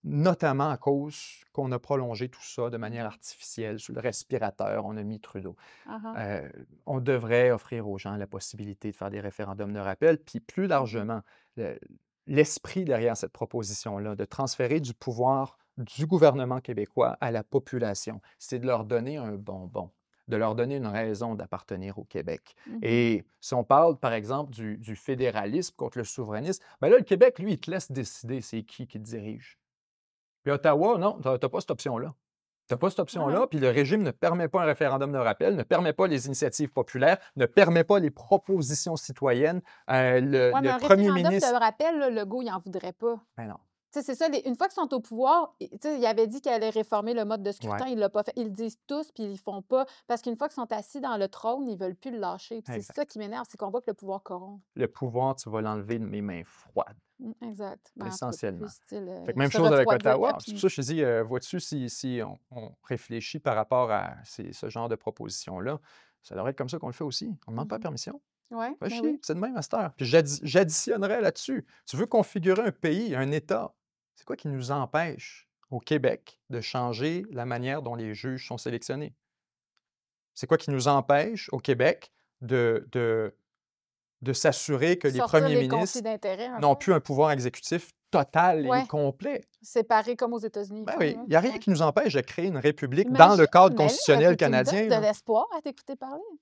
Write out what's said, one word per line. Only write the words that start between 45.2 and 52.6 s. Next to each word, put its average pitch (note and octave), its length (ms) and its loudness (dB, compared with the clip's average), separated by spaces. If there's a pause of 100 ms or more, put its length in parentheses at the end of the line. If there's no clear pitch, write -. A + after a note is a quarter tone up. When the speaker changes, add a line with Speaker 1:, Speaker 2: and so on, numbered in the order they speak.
Speaker 2:
i-, F#3+ 120 -10
tu G3+ 100 -16
sais, D4+ 160 -4
il A#3+ 80 2
avait A3 220 4
dit B3 140 -10
qu'il C#4 100 -2
allait A3 180 0
réformer A3 460 -2
le A3 100 -2
mode G#3 160 -4
de G3+ 100 -4
scrutin, G#3 340 -4
Speaker 1:
Ouais. C4 80 -4
Speaker 2:
il A3+ 40 -4
l'a G3+ 120 2
pas G#3 120 0
fait. - 140 -6
Ils B3 80 -4
le A3 80 -6
disent A3 340 -8
tous, D4+ 280 -8
puis A3+ 100 -10
ils G3+ 80 -8
le G3 60 -12
font G3 260 -10
pas. C4 240 0 (180)
Parce A#3+ 160 -4
qu'une A#3 160 -6
fois D4 100 -4
qu'ils C4+ 140 -8
sont A3+ 100 -6
assis A3 300 -8
dans B3 160 -4
le G3 100 0
trône, B3 400 -4
ils G#3+ 100 -6
veulent F#3 180 -6
plus C4 160 -12
le A#3 80 -8
lâcher. F#3+ 420 -8